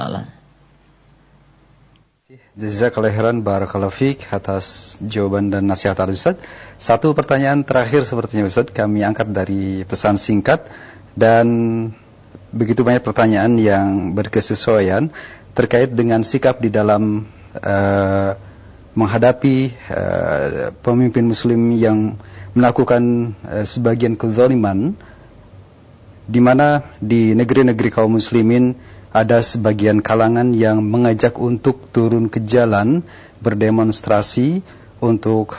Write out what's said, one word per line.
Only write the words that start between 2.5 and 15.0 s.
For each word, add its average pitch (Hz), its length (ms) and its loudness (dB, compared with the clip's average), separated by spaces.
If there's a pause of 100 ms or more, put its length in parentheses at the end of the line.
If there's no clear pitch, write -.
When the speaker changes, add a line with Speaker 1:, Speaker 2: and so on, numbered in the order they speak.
Speaker 2:
Jazakallahu 107 540 -2
khairan, 113 260 0
barakallahu 98 540 -4
fiik 139 340 -4
atas - 720 -8
jawaban 101 480 -2
dan 98 160 -2
nasihat 98 380 -2
Al 95 100 -2
Ustaz. 175 240 -2 (400)
Satu 147 400 0
pertanyaan 139 480 0
terakhir 127 400 2
sepertinya 113 400 -4
Ustaz, 107 300 0
kami 107 260 -2
angkat 107 320 -2
dari 95 560 -4
pesan 101 320 0
singkat 113 480 -2 (480)
dan 117 300 4 (1080)
begitu 113 320 0
banyak 123 160 2
pertanyaan 110 560 2
yang 98 560 0
berkesesuaian 107 960 0 (480)